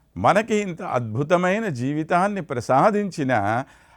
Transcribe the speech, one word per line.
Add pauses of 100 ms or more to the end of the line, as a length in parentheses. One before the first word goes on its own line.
(180)
మనకి
ఇంత
అద్భుతమైన
జీవితాన్ని
ప్రసాదించిన (340)